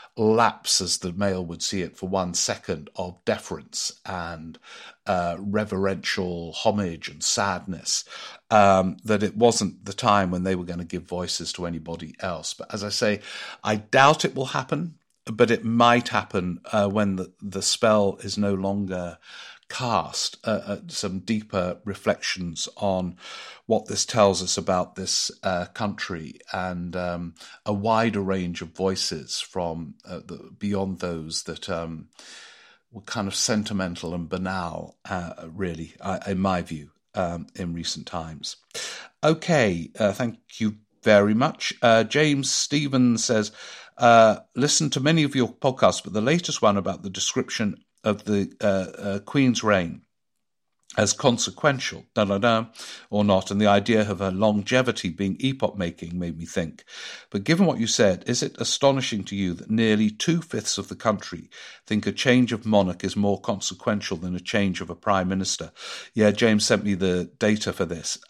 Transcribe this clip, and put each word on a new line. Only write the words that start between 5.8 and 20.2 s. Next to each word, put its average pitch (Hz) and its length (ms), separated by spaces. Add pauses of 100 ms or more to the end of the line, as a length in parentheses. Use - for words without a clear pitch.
homage 101 540
and 73 160
sadness, 92 800 (460)
um, 98 540
that 107 180
it 101 160
wasn't 110 480
the 98 80
time 101 380
when 90 100
they 95 140
were 90 100
gonna 87 180
give 85 200
voices 87 500
to 87 140
anybody 82 520
else. 82 360
But - 180
as 104 100
I 104 60
say, 104 300 (440)
I 107 120
doubt 135 500
it 139 80
will 135 140
happen, 151 480 (360)
but 113 200
it 113 120
might 120 440
happen, 92 540 (100)
uh, 101 160
when 101 300
the, 90 220
the 98 220
spell 104 640
is 104 160
no 101 160
longer 92 640 (500)
cast, 107 680 (100)